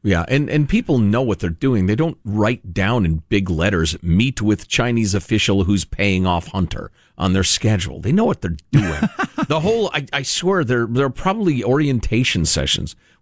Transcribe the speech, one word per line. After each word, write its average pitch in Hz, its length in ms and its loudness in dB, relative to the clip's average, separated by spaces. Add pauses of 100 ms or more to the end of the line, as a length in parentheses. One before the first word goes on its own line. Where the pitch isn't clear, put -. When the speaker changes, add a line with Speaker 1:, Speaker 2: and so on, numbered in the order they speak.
Speaker 1:
Yeah. 87 240 2
And, 139 200 0
and 147 200 2
people 151 300 2
know 110 240 2
what 107 180 -2
they're 87 100 -2
doing. 104 360 0
They 104 100 2
don't 160 280 -2
write 104 480 -2
down 101 320 0
in 80 240 0
big 98 220 0
letters, 82 500 0
"Meet 101 400 2
with 104 280 0
Chinese 117 440 0
official 98 520 0
who's 98 200 2
paying 95 400 0
off 87 240 0
Hunter" - 440 -4 (260)
on 92 140 0
their 95 100 2
schedule. 104 580 0
They 120 120 0
know 214 120 2
what - 180 -2
they're 82 140 -4 (140)
doing. 90 320 2
Speaker 2:
<laughs> 226 60 0 (400)
Speaker 1:
The 156 120 0
whole, 208 340 0
I, 151 180 -4
I 139 100 -4
swear, 180 400 0
there, 117 240 0
there 127 200 0
are 131 40 -2
probably 180 540 0
orientation 127 800 0
sessions - 500 -2 (280)